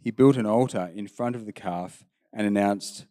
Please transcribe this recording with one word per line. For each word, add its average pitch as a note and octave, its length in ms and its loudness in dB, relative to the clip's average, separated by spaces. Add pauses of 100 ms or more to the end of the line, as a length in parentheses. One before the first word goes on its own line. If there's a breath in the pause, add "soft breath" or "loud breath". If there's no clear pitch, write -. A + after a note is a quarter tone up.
he A#2 100 -6
built C3 260 6
an A#2 100 -2
altar A2 460 0
in G2+ 140 -10
front A#2+ 300 -6
of A2+ 100 -12
the G#2 60 -12
calf F2+ 520 -8 (280)
and G#2+ 120 -4
announced, G2+ 680 0